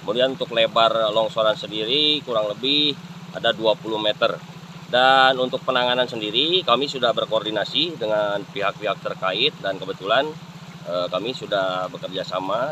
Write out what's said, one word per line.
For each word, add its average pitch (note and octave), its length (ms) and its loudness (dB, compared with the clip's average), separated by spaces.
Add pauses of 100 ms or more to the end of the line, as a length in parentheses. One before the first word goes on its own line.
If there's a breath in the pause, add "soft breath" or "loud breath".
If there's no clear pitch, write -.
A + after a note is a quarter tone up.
Kemudian B2 340 0
untuk B2 160 -6
lebar A2+ 560 4
longsoran A2 480 2
sendiri B2+ 640 0
kurang G#2+ 320 -2
lebih C#3+ 400 0 (400)
ada A2 160 0
dua G#2+ 240 2
puluh G#2+ 240 -4
meter. G#2+ 400 0 (460)
Dan C3 580 6
untuk B2+ 240 -2
penanganan B2 400 2
sendiri A#2+ 560 0
kami B2+ 240 2
sudah B2 240 0
berkoordinasi A2 880 -2
dengan G#2+ 480 0
pihak-pihak G2 560 -4
terkait G2 560 0
dan G2 160 -4
kebetulan, G2 540 -2 (580)
eh, F2 240 -2
kami G2+ 240 -4
sudah F#2 560 -2
bekerja F#2 320 -8
sama G2 500 -4